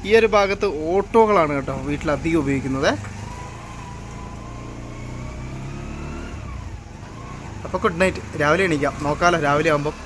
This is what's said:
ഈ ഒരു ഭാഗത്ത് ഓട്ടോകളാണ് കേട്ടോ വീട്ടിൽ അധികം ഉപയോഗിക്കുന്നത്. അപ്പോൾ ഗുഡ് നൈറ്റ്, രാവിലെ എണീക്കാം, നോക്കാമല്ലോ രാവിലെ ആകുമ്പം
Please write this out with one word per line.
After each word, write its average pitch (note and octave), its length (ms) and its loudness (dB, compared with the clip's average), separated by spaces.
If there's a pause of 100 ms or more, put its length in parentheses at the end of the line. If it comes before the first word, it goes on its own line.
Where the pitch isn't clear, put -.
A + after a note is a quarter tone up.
ഈ G3+ 120 4
ഒരു A3 160 6
ഭാഗത്ത് G3+ 320 4 (240)
ഓട്ടോകളാണ് G3 640 6
കേട്ടോ C3+ 180 -4 (140)
വീട്ടിൽ D3 240 -2
അധികം D#3+ 300 2
ഉപയോഗിക്കുന്നത്. C3+ 460 2 (4000)
അപ്പോൾ F#3 180 -4
ഗുഡ് F3+ 180 0
നൈറ്റ്, F#3 220 2 (180)
രാവിലെ E3 260 4
എണീക്കാം, C#3+ 280 0 (100)
നോക്കാമല്ലോ E3 420 4
രാവിലെ D3+ 260 4
ആകുമ്പം D3 220 0 (100)